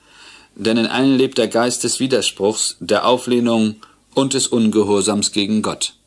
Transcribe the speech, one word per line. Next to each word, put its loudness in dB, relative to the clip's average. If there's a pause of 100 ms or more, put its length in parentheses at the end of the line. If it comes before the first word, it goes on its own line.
(540)
denn 0
in 2
allen 2
lebt 0
der 2
Geist -2
des -4
Widerspruchs, -2
der 0
Auflehnung 0 (380)
und 0
des 0
Ungehorsams 2
gegen 0
Gott. -6 (120)